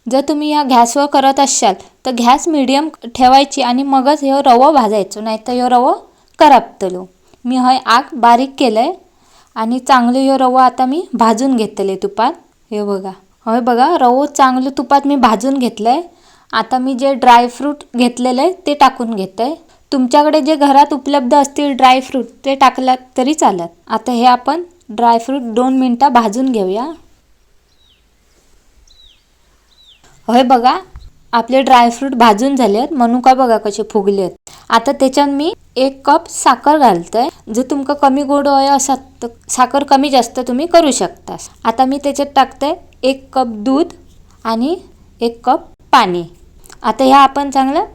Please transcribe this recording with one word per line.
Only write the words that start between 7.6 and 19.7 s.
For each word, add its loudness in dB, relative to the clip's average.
आग 0
बारीक 2
केलंय 0
आणि -4
चांगलं 0
ह्यो 0
रवो 0
आता 2
मी -4
भाजून 0
घेतले -4
तुपात. -4
हे -6
बघा, -6
हय -2
बघा, 0
रवो 2
चांगलं 0
तुपात 0
मी 0
भाजून 0
घेतलंय. -2
आता -2
मी -4
जे -2
ड्रायफ्रूट 0
घेतलेलं -2
आहे 0
ते 0
टाकून 0
घेते. -6